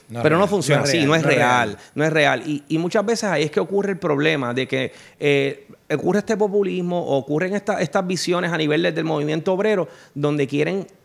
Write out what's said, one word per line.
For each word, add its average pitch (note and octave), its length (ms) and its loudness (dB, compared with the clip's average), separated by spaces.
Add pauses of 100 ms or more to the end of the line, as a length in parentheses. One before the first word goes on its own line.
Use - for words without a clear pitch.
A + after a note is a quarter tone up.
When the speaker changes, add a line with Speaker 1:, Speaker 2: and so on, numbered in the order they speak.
(100)
Speaker 1:
No A2+ 100 -10
es A#2 40 -2
Speaker 2:
pero D#3 120 4
no F3 60 4
Speaker 1:
real, G3+ 80 2
Speaker 2:
funciona D3 320 2
Speaker 1:
no - 20 -2
es C#3+ 60 0
Speaker 2:
así, C3+ 80 2
Speaker 1:
real, C#3+ 100 2
Speaker 2:
no D3+ 80 4
es D#3+ 80 2
Speaker 1:
no - 60 2
es C#3+ 80 4
Speaker 2:
real, B2 320 4
Speaker 1:
real. G2+ 80 -10 (180)
Speaker 2:
no C#3+ 80 0
es D#3 80 2
real. C#3 340 2
Y, D3+ 220 -4
y D#3+ 100 -2
muchas F3+ 280 0
veces A3 240 -2
ahí D3+ 140 0
es D3+ 80 -2
que G3+ 100 0
ocurre G3 300 -2
el F#3 60 -4
problema D3 560 0
de B2+ 140 -2
que, C3 240 -4 (260)
eh, C#3 480 0 (300)
ocurre F3 240 0
este G#3 160 -2
populismo, F#3 640 -2 (140)
ocurren D#3 400 -2
esta, G3+ 240 -4
estas F#3 260 -2
visiones F3 460 -2
a E3+ 60 -2
nivel D#3 260 0
desde E3+ 160 0
el D#3+ 60 -2
movimiento D#3 480 -2
obrero, G3 340 0 (260)
donde C#3+ 320 0
quieren E3 420 -2 (180)